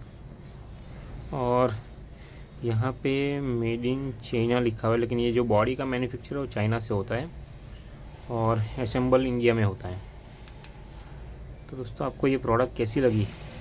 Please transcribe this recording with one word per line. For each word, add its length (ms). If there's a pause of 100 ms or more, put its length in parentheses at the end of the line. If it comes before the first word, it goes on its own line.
(1300)
और 420 (880)
यहाँ 280 (120)
पे 100 (400)
made 320
in 160 (220)
China 380
लिखा 260
हुआ 80
है, 60
लेकिन 180
ये 120
जो 120
body 320
का 100
manufacture 500
है 60
वो 60
China 320
से 140
होता 220
है 140 (1000)
और 320 (160)
assemble 460
India 280
में 100
होता 240
है। 140 (1700)
तो 80
दोस्तों, 300
आपको 200
ये 100
product 400
कैसी 220
लगी 280 (340)